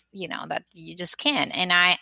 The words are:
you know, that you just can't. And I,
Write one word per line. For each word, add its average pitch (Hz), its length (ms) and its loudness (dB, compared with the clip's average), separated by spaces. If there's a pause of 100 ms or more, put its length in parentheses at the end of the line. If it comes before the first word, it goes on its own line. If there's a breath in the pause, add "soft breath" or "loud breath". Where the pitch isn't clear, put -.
(120)
you 185 160 -10
know, - 180 -8
that 160 260 -6
you 165 220 -16
just 175 240 -2
can't. - 380 0
And 180 160 0
I, 180 300 6